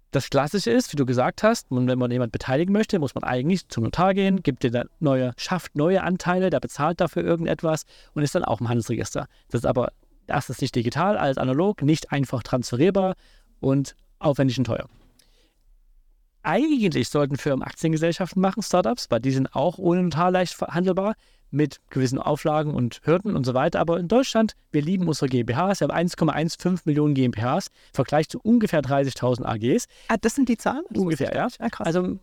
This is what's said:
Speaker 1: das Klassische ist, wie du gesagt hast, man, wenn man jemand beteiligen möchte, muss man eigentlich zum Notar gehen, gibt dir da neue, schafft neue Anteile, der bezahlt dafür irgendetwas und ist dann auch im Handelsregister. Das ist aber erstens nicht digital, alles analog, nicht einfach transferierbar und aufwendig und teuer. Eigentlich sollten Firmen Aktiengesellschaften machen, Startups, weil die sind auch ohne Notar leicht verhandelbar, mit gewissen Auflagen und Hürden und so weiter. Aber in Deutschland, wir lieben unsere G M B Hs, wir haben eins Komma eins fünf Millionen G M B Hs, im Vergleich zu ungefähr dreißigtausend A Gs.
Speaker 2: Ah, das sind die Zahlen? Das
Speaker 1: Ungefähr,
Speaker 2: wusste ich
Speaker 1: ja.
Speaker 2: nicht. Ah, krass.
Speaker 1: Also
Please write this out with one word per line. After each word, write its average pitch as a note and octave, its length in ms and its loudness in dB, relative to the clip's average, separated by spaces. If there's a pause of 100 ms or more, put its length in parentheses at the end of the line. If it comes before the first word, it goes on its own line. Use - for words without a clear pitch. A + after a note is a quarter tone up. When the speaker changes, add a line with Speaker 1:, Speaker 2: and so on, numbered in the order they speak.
(120)
Speaker 1:
das - 200 -2
Klassische D3+ 400 0
ist, B3 200 2
wie D3 60 -8
du C3+ 80 2
gesagt B2+ 380 0
hast, A3+ 260 2
man, B2 180 0
wenn B2+ 120 2
man B2 100 0
jemand A#2+ 220 -2
beteiligen D#3 420 0
möchte, G#3 240 2
muss C#3+ 160 -2
man - 100 -8
eigentlich C#3 440 0
zum - 160 -4
Notar F#3 320 2
gehen, F#3+ 260 2
gibt C3 220 -2
dir B2+ 80 2
da A#2+ 140 0 (140)
neue, C3 380 2
schafft - 380 -6
neue E3+ 260 4
Anteile, F3+ 480 0
der D3 100 2
bezahlt D3+ 400 -2
dafür F3 240 0
irgendetwas E3 600 0 (320)
und D3+ 80 0
ist C#3+ 100 0
dann - 100 0
auch A2 160 -2
im A#2 100 -2
Handelsregister. A#2 580 -4 (220)
Das B2 120 -2
ist C#3+ 40 -2
aber B2+ 260 0 (340)
erstens - 360 -4
nicht C3+ 120 -2
digital, C#3 420 0
alles D#3 220 0
analog, C#3+ 460 0
nicht D3+ 280 2
einfach C#3 300 -2
transferierbar F#3 720 0 (460)
und C3+ 360 0 (220)
aufwendig C3+ 400 2
und C3 80 2
teuer. - 240 -4 (1500)
Eigentlich G3 680 2
sollten C#3+ 280 0
Firmen C3 240 -2
Aktiengesellschaften E3 800 -2
machen, F#3+ 220 0
Startups, G3+ 480 0
weil A#2 80 2
die C3 120 0
sind C3+ 220 0
auch D#3+ 240 0
ohne F3+ 240 2
Notar F3 300 2
leicht F#3 240 0
verhandelbar, F#3 580 -2 (380)
mit C#3+ 280 0 (100)
gewissen C3 300 0
Auflagen D3+ 560 -2
und B2 280 -2
Hürden F#3 320 2
und D3 80 0
so B2 120 0
weiter. E3 240 2
Aber E3+ 200 0
in F3 80 -4
Deutschland, A3 460 2 (180)
wir D3 120 0
lieben F3+ 240 0
unsere D3 200 0
G B2+ 120 0
M A2+ 80 -2
B A#2+ 80 0
Hs, F#3 240 0
wir - 80 0
haben - 40 -2
eins E3+ 240 -2
Komma D#3 180 0
eins D#3 220 -4
fünf F3+ 300 -2
Millionen D3+ 300 2
G C3 100 4
M B2 60 2
B A2 100 -4
Hs, C3+ 260 -2
im - 280 -20
Vergleich D3 340 0
zu - 100 -10
ungefähr G#3+ 440 2
dreißigtausend B2+ 640 0
A A2+ 100 -2
Gs. C3 300 0 (220)
Speaker 2:
Ah, A3+ 120 2
das A3+ 140 0
sind C4 120 2
die A#3 100 2
Zahlen? B3 340 -4
Das A3 100 -2
Speaker 1:
Ungefähr, D#3+ 240 0
Speaker 2:
wusste - 80 -4
ich - 40 -2
Speaker 1:
ja. D#3 80 0
Speaker 2:
nicht. - 160 -8
Ah, - 80 -4
krass. - 180 -8
Speaker 1:
Also F3+ 360 -2